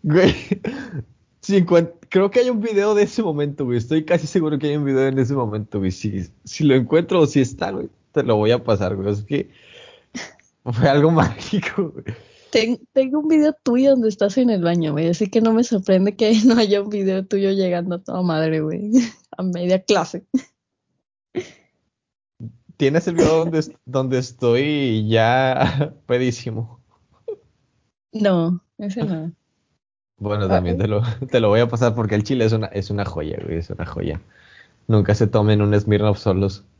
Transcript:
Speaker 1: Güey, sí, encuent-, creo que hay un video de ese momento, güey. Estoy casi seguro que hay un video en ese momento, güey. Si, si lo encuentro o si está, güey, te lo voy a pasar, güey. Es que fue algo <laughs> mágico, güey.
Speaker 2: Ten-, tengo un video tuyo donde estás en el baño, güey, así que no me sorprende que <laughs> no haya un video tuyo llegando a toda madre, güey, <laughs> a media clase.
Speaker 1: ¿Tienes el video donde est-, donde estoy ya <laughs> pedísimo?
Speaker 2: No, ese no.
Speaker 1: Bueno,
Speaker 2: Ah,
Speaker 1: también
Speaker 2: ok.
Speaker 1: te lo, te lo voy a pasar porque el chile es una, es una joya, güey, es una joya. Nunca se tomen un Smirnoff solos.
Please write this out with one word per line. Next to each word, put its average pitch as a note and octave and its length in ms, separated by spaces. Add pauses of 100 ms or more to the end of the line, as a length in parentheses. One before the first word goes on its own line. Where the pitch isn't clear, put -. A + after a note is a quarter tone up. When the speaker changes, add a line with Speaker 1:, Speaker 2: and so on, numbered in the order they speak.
Speaker 1:
Güey, D#3 320 (1040)
sí, G3 160
encuent-, E3+ 360 (160)
creo G3 200
que B3 120
hay B3+ 80
un A3+ 100
video G#3 340
de G#3 100
ese G#3 200
momento, D3 420
güey. B2 120
Estoy D3+ 260
casi E3 240
seguro D#3 320
que D3+ 80
hay D3 100
un D3 80
video C3+ 220
en C3+ 100
ese C3 160
momento, G#2+ 460
güey. F#2+ 120
Si, G2 360 (160)
si - 220
lo C3+ 100
encuentro E3 460
o D3 60
si C#3+ 120
está, D3+ 320
güey, D#3+ 160 (240)
te C#3+ 120
lo A#2 120
voy G#2+ 140
a - 140
pasar, G2 320
güey. G2 160
Es G#2 120
que C#3 280 (1120)
fue A#2+ 240
algo D3 220
<laughs> - 0
mágico, - 800
güey. - 120 (480)
Speaker 2:
Ten-, A3+ 420
tengo C4+ 260
un D4+ 80
video D4+ 260 (100)
tuyo C4 280
donde A#3+ 180
estás G3+ 280
en B3 120
el G3+ 120
baño, E3+ 300
güey, D#3 180
así F#3+ 200
que A3+ 120
no A3+ 120
me A3+ 100
sorprende G3 520
que A3 180
<laughs> G#3+ 120
no A#3 120
haya G3+ 240
un G#3 80
video F#3+ 360
tuyo G3 260
llegando F3+ 440
a F#3 80
toda - 180
madre, D#3+ 400
güey, F3 300
<laughs> - 460
a F3+ 60
media F3+ 400
clase. F3 420 (2500)
Speaker 1:
¿Tienes D3 300
el E3+ 80
video D#3+ 220
donde E3 220
est-, - 160 (100)
donde C3 320
estoy B2+ 920
ya B2+ 920
<laughs> - 80
pedísimo? A#2+ 720 (1300)
Speaker 2:
No, F3+ 520 (140)
ese G#3 260
no. E3+ 280 (840)
Speaker 1:
Bueno, G#2 280
Speaker 2:
Ah, F#2+ 40
Speaker 1:
también F2+ 260
Speaker 2:
ok. F2+ 60
Speaker 1:
te G#2 60
lo, G#2 140 (300)
te B2 80
lo A2 100
voy A2 120
a A#2+ 60
pasar A#2+ 280
porque G#2+ 200
el G#2 80
chile B2 220
es A2 80
una, A2 140
es G2 220
una G2+ 160
joya, D#2 380
güey, E2 140
es E2 120
una - 160
joya. - 360 (640)
Nunca G#2 280
se G#2+ 120
tomen G#2 340
un G#2 180
Smirnoff G#2 400
solos. G2 460 (140)